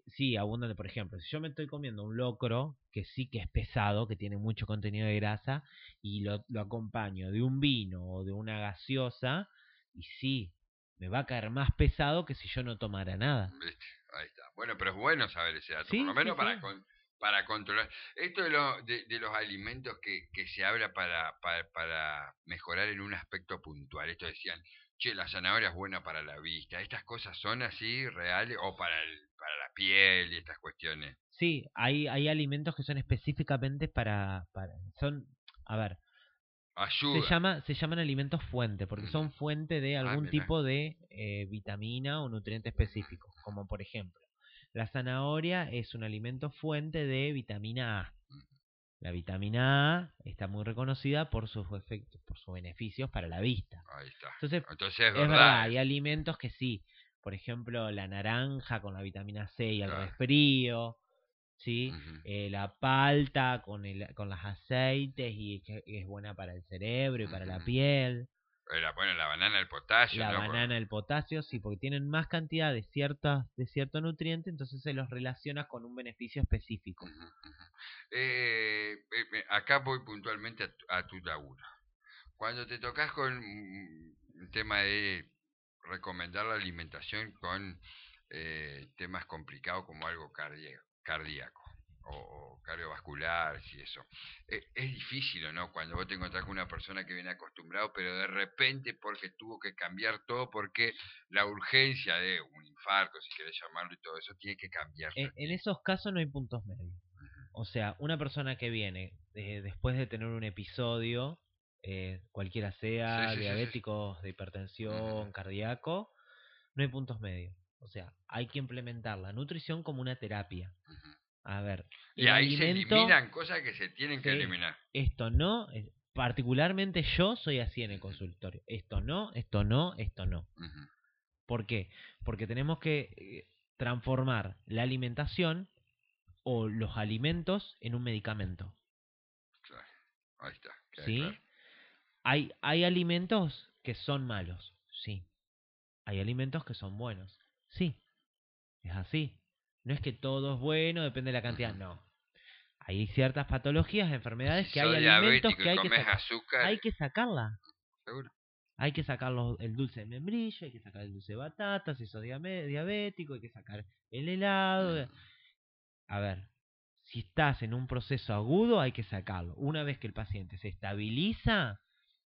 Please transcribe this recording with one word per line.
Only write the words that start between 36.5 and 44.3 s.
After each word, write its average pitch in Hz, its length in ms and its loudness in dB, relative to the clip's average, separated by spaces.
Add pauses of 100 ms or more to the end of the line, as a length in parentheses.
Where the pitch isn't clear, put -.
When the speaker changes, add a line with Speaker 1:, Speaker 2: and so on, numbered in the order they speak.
Speaker 2:
Ayuda. 143 460 2
Speaker 1:
se 139 80 0
llama, 175 340 4
se 147 120 -2
llaman 160 240 0
alimentos 139 460 0
fuente, 104 420 0
porque 104 200 -6
Speaker 2:
Ujú. 98 60 -4
Speaker 1:
son 156 200 0
fuente 151 480 -2
de 139 160 2
Speaker 2:
Ah, 135 40 2
Speaker 1:
algún 143 240 2
Speaker 2:
mirá. 143 60 -4
Speaker 1:
tipo 156 320 4
de, 143 340 2 (140)
eh, 101 400 -4
vitamina 113 720 -4
o 135 60 -4
nutriente 110 420 -4
específico. - 580 2 (140)
Como 101 240 -8
por 101 160 -4
ejemplo, 98 380 -10 (520)